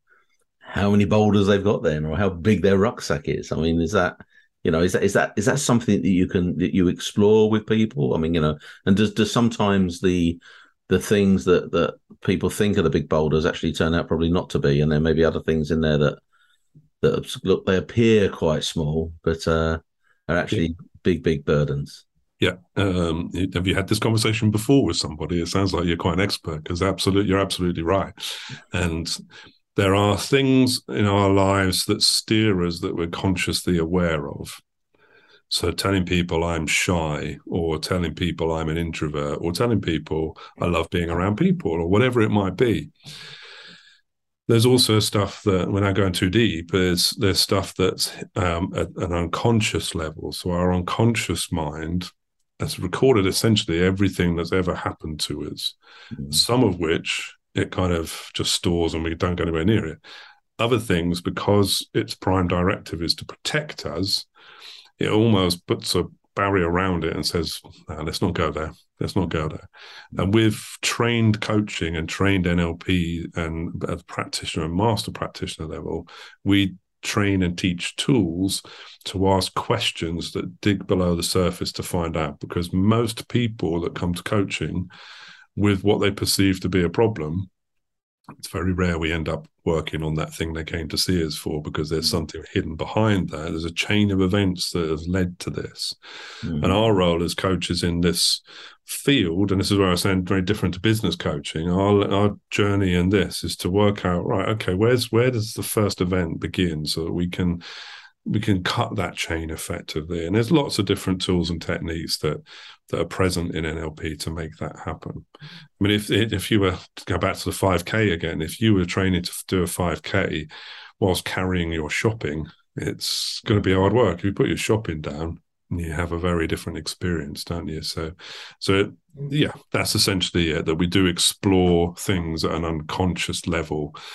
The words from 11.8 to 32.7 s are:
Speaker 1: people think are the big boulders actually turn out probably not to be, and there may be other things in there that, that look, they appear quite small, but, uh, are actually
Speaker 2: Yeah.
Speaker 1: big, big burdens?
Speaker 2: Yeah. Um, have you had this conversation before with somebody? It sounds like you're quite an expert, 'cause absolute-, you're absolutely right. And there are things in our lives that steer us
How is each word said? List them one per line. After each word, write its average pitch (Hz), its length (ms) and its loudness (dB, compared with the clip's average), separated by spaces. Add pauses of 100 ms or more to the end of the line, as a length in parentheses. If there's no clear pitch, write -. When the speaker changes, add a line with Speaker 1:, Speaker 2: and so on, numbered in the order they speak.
Speaker 1:
people 90 280 0
think 104 280 0
are 98 40 4
the 78 80 2
big 73 200 0
boulders 78 360 2
actually 82 280 -2
turn 82 200 0
out 82 140 0
probably 82 240 0
not 87 200 0
to 76 80 0
be, 71 220 4
and 76 100 2
there 76 100 2
may 80 120 4
be 80 120 4
other 78 180 0
things 78 260 0
in 80 120 0
there 78 160 2
that, 73 200 2 (840)
that - 420 0
look, 92 220 2
they 95 100 2
appear 110 540 4
quite 78 340 0
small, 80 580 -2
but, 82 260 -2
uh, 80 300 2 (520)
are 82 80 2
actually 87 300 0
Speaker 2:
Yeah. 82 180 -10 (180)
Speaker 1:
big, 85 200 2
big 78 220 0
burdens? 73 600 0 (380)
Speaker 2:
Yeah. 90 120 2 (200)
Um, 90 560 0 (220)
have 90 140 -2
you 92 80 2
had 98 120 0
this 113 120 0
conversation 110 520 2
before 117 340 4
with 82 120 -2
somebody? 80 440 -4
It 82 60 -4
sounds 95 260 0
like 85 120 0
you're 85 200 0
quite 85 140 2
an 101 80 2
expert, 80 380 -6
'cause 87 160 -6
absolute-, 95 460 2
you're 95 200 2
absolutely 87 360 -2
right. 85 300 0 (600)
And 85 320 -2 (720)
there 98 200 4
are 101 220 4
things 131 720 4
in 110 160 2
our 101 260 4
lives 95 540 4
that 104 160 0
steer 110 540 2 (120)
us 85 140 -4